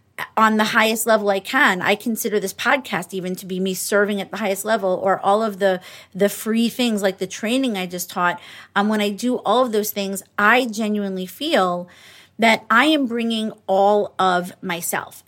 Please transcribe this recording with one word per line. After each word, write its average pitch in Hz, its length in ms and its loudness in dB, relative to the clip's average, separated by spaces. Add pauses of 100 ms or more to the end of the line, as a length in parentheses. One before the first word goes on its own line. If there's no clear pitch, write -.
(360)
on 220 220 4
the 214 80 4
highest 226 420 2
level 214 220 4
I 196 100 2
can, 208 420 2
I 202 140 2
consider 214 460 -2
this 190 120 -6
podcast 240 600 -2
even 185 240 -6
to - 80 -14
be 185 120 -6
me 190 160 -2
serving 202 460 0
at 185 120 -8
the 185 60 -8
highest 196 280 -4
level, 196 360 0
or 190 200 2
all 202 200 2
of 208 180 -4
the, 185 200 2 (340)
the 196 140 2
free 226 400 -2
things 220 340 -2
like 190 180 -2
the 190 60 -6
training 226 520 -4
I 185 80 -4
just 175 240 -8
taught. 175 280 0 (380)
Um, 202 140 2
when 214 100 0
I 208 120 0
do 233 260 -2
all 240 260 2
of 247 80 -4
those 208 200 -2
things, 196 300 -6 (160)
I 226 280 4
genuinely 208 600 -4
feel 180 640 0 (500)
that 220 320 2
I 240 180 6
am 302 180 2
bringing 226 480 -4 (120)
all 196 540 4
of 180 320 2 (100)
myself, - 680 -8